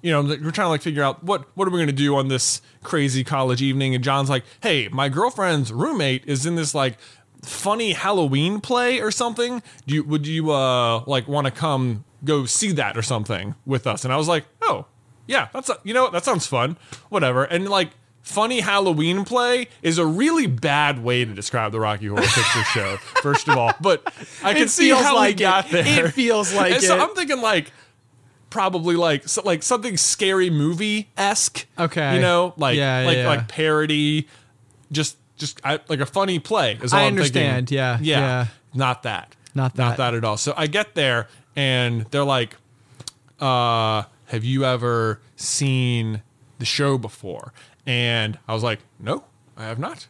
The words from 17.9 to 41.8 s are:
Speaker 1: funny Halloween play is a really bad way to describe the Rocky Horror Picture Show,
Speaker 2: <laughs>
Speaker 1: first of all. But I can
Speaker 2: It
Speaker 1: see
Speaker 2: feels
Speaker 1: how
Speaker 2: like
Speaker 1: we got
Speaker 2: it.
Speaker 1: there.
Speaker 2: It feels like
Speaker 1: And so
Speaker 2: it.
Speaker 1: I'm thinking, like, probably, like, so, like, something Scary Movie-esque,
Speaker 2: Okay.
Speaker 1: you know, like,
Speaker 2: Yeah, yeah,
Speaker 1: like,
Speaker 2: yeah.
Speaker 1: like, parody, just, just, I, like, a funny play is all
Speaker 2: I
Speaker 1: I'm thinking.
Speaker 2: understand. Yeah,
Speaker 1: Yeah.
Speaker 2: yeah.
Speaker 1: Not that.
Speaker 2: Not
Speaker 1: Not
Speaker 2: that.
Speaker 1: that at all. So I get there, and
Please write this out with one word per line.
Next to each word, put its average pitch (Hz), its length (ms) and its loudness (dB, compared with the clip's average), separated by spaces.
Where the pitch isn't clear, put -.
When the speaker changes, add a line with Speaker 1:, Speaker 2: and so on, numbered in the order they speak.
Speaker 1:
funny 226 380 -2
Halloween 185 640 2
play 247 440 0
is 165 160 0
a 170 80 2
really 269 400 2
bad 143 560 0
way 123 220 2
to 110 100 -8
describe 104 380 -4
the 110 80 -4
Rocky 107 260 -2
Horror 104 160 -2
Picture 120 420 2
Show, 101 320 -2
Speaker 2:
<laughs> - 260 -2
Speaker 1:
first 143 260 0
of 139 80 4
all. 117 240 2
But 170 220 2
I 196 100 2
can 302 100 4
Speaker 2:
It 214 60 -2
Speaker 1:
see 269 200 4
Speaker 2:
feels 262 120 6
Speaker 1:
how 277 140 4
Speaker 2:
like 208 200 4
Speaker 1:
we 190 40 -4
got 190 260 4
Speaker 2:
it. - 60 -6
Speaker 1:
there. 208 340 4
Speaker 2:
It 160 60 -2
feels 220 420 2
like 185 200 4
Speaker 1:
And 175 80 2
so 185 140 6
Speaker 2:
it. 185 40 2
Speaker 1:
I'm 339 140 0
thinking, 285 260 -2
like, 208 320 0
probably, 175 460 0
like, 160 320 0
so, - 160 -2
like, 175 180 0
something 226 340 -2
Scary 190 540 2
Movie-esque, 202 1160 0
Speaker 2:
Okay. 160 380 0
Speaker 1:
you - 40 2
know, 175 380 2
like, 147 180 2
Speaker 2:
Yeah, 135 260 2
yeah, 123 40 2
Speaker 1:
like, 123 120 4
Speaker 2:
yeah. 123 100 0
Speaker 1:
like, 120 200 0
parody, 151 800 0
just, 147 240 -4
just, - 260 -10
I, 147 240 -2
like, 151 120 -2
a 139 60 -2
funny 196 320 -2
play 143 440 0
is 123 100 -2
all 196 60 4
Speaker 2:
I 202 60 4
Speaker 1:
I'm 208 120 4
thinking. 185 40 2
Speaker 2:
understand. 127 280 0
Yeah, 131 300 0
Speaker 1:
Yeah. 151 200 2
Speaker 2:
yeah. 127 260 0
Speaker 1:
Not 131 300 -2
that. 104 320 -8
Speaker 2:
Not 131 240 -2
Speaker 1:
Not 123 180 2
Speaker 2:
that. 127 160 0
Speaker 1:
that - 20 -2
at 117 100 -2
all. 107 120 0
So 143 200 -4
I 156 100 0
get 196 280 -2
there, 123 340 0
and 123 540 0